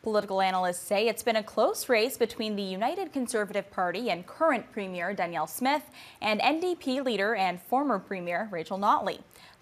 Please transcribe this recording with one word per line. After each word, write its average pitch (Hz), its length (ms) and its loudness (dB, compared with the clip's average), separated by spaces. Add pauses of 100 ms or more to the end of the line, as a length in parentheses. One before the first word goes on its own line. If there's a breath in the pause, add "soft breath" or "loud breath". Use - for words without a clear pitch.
Political 202 360 0
analysts 185 400 2
say 214 300 2
it's 214 120 -4
been 226 140 2
a 214 80 2
close 254 460 0
race 240 280 4
between 220 380 0
the 202 60 -2
United 233 500 -4
Conservative 208 580 -2
Party 190 400 -2
and 175 160 -2
current 311 460 0
Premier 185 420 -4
Danielle 170 340 -2
Smith 285 360 0 (380 loud breath)
and 214 180 0
N 311 220 2
D 359 140 0
P 269 260 -2
leader 226 340 2
and 180 260 -2
former 254 380 0
Premier 180 520 -4
Rachel 180 280 -6
Notley. 208 400 2 (420 soft breath)